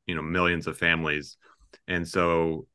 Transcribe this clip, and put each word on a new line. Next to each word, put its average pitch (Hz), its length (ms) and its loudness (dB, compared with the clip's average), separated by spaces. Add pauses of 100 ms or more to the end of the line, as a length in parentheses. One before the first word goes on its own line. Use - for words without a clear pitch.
you 87 80 -4
know, 78 80 -4
millions 87 460 0
of 80 100 -8
families. 80 580 0 (520)
And 87 180 -2
so 82 680 2